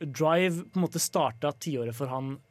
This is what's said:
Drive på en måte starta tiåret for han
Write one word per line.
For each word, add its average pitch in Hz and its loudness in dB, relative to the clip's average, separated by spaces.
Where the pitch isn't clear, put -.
Drive 165 2
på - -4
en 185 2
måte 165 0
starta 143 0
tiåret 120 -2
for 131 -4
han 135 -4